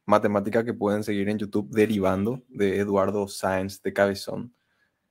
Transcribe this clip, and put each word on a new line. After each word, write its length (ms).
matemática 580
que 100
pueden 300
seguir 240
en 100
YouTube, 320
Derivando, 800
de 320
Eduardo 480
Sáenz 540
de 100
Cabezón. 600